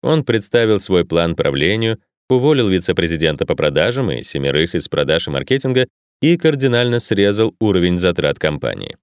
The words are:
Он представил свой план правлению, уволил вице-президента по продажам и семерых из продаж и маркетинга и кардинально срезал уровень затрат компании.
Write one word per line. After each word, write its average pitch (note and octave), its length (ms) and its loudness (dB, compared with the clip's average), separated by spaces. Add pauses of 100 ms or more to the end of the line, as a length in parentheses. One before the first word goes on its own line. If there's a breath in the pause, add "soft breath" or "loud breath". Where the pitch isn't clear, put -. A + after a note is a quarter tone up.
Он D3 220 0
представил A2+ 560 0
свой F2+ 260 0
план E2+ 300 0
правлению, F#2 640 0 (300)
уволил B2+ 400 2
вице-президента E2 760 0
по E2 100 -2
продажам F2 560 0
и A#1 120 -6
семерых C#2+ 520 -2
из E2 120 -4
продаж D2 400 -2
и D2+ 40 -8
маркетинга B2+ 560 -2 (340)
и E3 160 2
кардинально B2 640 0
срезал G#2 600 0
уровень F2+ 380 2
затрат E2+ 420 0
компании. G1+ 640 -4